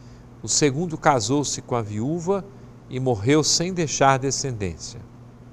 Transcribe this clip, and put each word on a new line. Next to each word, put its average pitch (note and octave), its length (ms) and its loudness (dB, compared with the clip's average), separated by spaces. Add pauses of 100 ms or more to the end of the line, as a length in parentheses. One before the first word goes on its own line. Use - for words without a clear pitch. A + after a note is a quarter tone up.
(420)
O A2+ 60 -10
segundo D#3 500 0
casou-se C3+ 640 0
com - 140 -4
a A#2 60 0
viúva D#3+ 600 -4 (460)
e B2+ 80 -6
morreu C3 460 2
sem F3 280 0
deixar C#3 460 4
descendência. A#2 840 -6 (520)